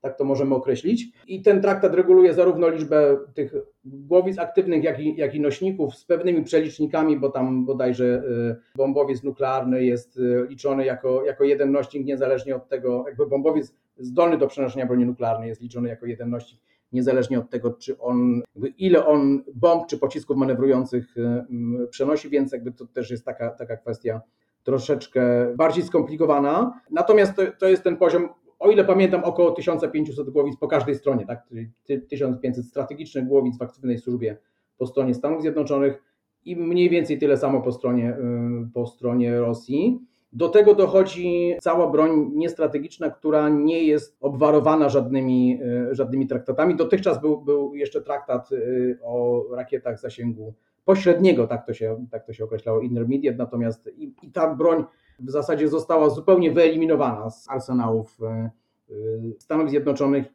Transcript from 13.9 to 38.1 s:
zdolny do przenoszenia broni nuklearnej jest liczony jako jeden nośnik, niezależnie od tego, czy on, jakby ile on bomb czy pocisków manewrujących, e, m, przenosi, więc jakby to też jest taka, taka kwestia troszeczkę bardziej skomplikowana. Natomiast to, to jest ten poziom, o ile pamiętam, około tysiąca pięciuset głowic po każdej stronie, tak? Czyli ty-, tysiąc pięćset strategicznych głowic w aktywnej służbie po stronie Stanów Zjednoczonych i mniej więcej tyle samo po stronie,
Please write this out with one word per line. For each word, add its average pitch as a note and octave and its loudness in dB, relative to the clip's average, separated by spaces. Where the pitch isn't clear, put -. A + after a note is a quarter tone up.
zdolny D3 0
do C#3 2
przenoszenia C3 -4
broni B2 2
nuklearnej A#2 -4
jest A2 -12
liczony A#2+ -8
jako A2+ -12
jeden A#2+ -8
nośnik, A#2+ -10
niezależnie B2 0
od A2+ -8
tego, A#2+ -4
czy - -10
on, B2 0
jakby G#2 -6
ile F3+ 2
on C#3 4
bomb E3+ 2
czy D#3 -6
pocisków C#3+ -4
manewrujących, B2+ 0
e, A#2+ -4
m, A#2+ -6
przenosi, C#3+ -2
więc C#3 0
jakby B2 -10
to A#2+ -18
też A#2+ -8
jest A2+ -10
taka, A#2 -8
taka A2+ -12
kwestia A2+ -8
troszeczkę B2 0
bardziej E3+ 2
skomplikowana. D3+ 0
Natomiast G#3+ 4
to, G3 -2
to F#3+ 2
jest F#3 4
ten E3+ 0
poziom, F3 2
o G3+ 6
ile G3+ 6
pamiętam, F#3+ 4
około E3+ 2
tysiąca D#3+ -2
pięciuset D3 -4
głowic C#3 0
po C#3+ -4
każdej C#3 0
stronie, A#2+ -2
tak? A#2 -12
Czyli A#2 -12
ty-, C3+ -4
tysiąc C3 -4
pięćset B2 -4
strategicznych C#3+ -8
głowic B2 2
w - -10
aktywnej A#2+ -6
służbie A#2 -6
po B2+ -6
stronie B2+ 0
Stanów D3+ -4
Zjednoczonych C#3+ -2
i F3 -10
mniej E3+ 2
więcej D#3 0
tyle C#3 2
samo C3+ 0
po B2 -2
stronie, A#2+ -2